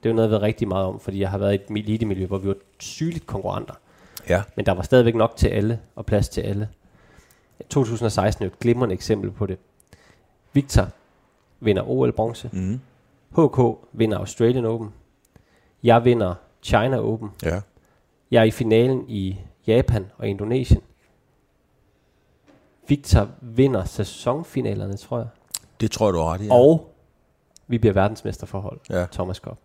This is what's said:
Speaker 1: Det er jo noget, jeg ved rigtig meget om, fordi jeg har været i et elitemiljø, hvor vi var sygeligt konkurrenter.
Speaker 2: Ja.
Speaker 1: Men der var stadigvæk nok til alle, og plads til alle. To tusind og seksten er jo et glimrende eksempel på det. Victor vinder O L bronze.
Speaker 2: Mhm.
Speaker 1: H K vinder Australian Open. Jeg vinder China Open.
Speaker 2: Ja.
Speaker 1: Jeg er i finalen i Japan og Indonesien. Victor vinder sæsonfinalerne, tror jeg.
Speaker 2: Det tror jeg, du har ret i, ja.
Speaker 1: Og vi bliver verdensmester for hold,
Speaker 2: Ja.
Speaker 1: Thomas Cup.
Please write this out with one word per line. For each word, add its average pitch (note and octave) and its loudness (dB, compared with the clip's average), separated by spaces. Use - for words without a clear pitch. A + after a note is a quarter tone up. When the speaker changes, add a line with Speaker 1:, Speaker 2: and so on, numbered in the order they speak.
Speaker 1:
Det A2+ 0
er A2+ 0
jo - 0
noget, A2+ 2
jeg - 2
ved G#2+ 2
rigtig G#2+ -2
meget F#2+ -2
om, F#2+ -6
fordi G2 -8
jeg F#2+ -2
har G2 -4
været G2+ 2
i - 2
et G#2 -6
elitemiljø, G#2 -2
hvor G2 -4
vi F#2+ -4
var G2 -2
sygeligt E3 -8
konkurrenter. - -8
Speaker 2:
Ja. F2+ 2
Speaker 1:
Men G#2 -4
der G2 2
var F#2 0
stadigvæk A#2 4
nok A2+ 2
til - 2
alle, G#2+ -2
og A2+ -12
plads G#2 0
til - -8
alle. G2+ -6
To C#3 2
tusind A#2 -4
og G#2+ 0
seksten G2+ 0
er F#2+ -4
jo F2 -6
et - -20
glimrende A#2 0
eksempel G2+ -4
på G2+ -6
det. F#2+ -8
Victor C3+ 2
vinder A2 0
O C3 0
L B2 2
bronze. A#2 -6
Speaker 2:
Mhm. F#2+ -4
Speaker 1:
H - 2
K - 0
vinder A2 0
Australian A#2+ 0
Open. A2 -4
Jeg A#2 6
vinder A2 2
China B2 0
Open. A2 -6
Speaker 2:
Ja. E2+ -2
Speaker 1:
Jeg A#2+ 6
er A2+ 6
i A2+ 4
finalen A#2+ 2
i F#2+ -6
Japan A2+ 2
og A#2 -6
Indonesien. G#2+ 0
Victor C#3+ 2
vinder A#2+ 2
sæsonfinalerne, G#2 -6
tror - -10
jeg. A#2 -8
Speaker 2:
Det G#2+ -2
tror G#2+ 0
jeg, F#2+ 2
du E2+ 0
har D#2+ 0
ret F#2+ -6
i, G#2+ -8
ja. A2 2
Speaker 1:
Og C#3+ 6
vi A#2+ -2
bliver A2 4
verdensmester G2+ -2
for - -10
hold, G#2 -12
Speaker 2:
Ja. F2+ -2
Speaker 1:
Thomas F2+ -6
Cup. - -16